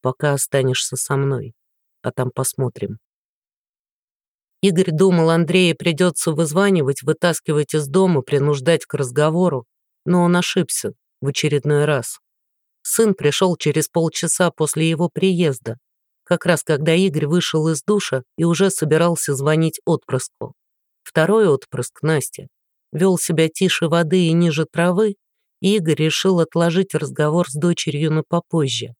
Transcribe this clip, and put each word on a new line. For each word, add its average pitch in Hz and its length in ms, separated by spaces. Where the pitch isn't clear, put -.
Пока 143 340
останешься 131 600
со - 200
мной. 131 380
А 120 100
там 123 180
посмотрим». 120 680
Игорь 185 300
думал, 165 380
Андрея 170 440
придется 170 580
вызванивать, 156 720
вытаскивать 151 720
из 151 140
дома, 170 340
принуждать 143 640
к - 80
разговору. 147 720
Но 175 180
он 175 140
ошибся - 560
в 135 80
очередной 147 560
раз. 147 360
Сын 220 320
пришел 165 420
через 151 320
полчаса 165 640
после 156 360
его 165 200
приезда, 165 680
как - 180
раз 175 200
когда 156 280
Игорь 160 340
вышел 160 420
из 160 140
душа - 420
и 160 80
уже 170 260
собирался 156 640
звонить 156 500
отпрыску. - 680
Второй 196 420
отпрыск, 139 560
Настя, 147 460
вел 180 240
себя 160 320
тише 170 380
воды 170 400
и 160 60
ниже 160 340
травы, 180 480
и 196 160
Игорь 160 260
решил 170 380
отложить 170 560
разговор 151 520
с 131 60
дочерью 156 580
на 156 160
попозже. 135 720